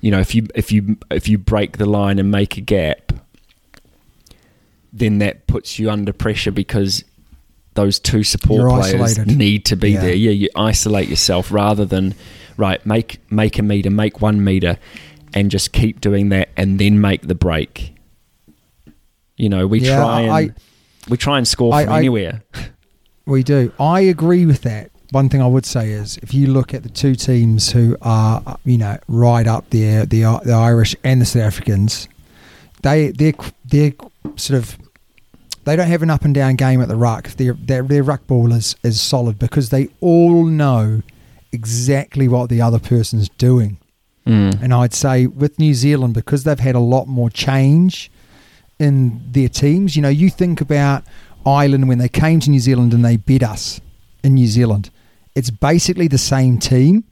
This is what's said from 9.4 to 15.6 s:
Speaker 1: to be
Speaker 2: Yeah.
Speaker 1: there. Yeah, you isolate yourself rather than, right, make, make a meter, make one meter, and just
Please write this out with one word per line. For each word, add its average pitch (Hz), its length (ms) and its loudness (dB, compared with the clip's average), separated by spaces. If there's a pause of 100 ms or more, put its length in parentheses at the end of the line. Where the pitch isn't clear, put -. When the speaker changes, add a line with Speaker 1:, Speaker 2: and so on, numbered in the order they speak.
Speaker 1:
to 104 100 0
be 101 160 0
Speaker 2:
Yeah. 98 100 0
Speaker 1:
there. 90 140 0
Yeah, 107 160 2
you 101 240 0
isolate 104 540 -2
yourself 87 420 -2
rather 104 340 0
than, 95 300 -2 (420)
right, 95 280 -2
make, 110 340 -4 (120)
make 107 280 0
a 104 40 0
meter, 101 260 0
make 104 320 -2
one 104 220 0
meter, 95 340 0 (560)
and 101 180 0
just 98 220 -4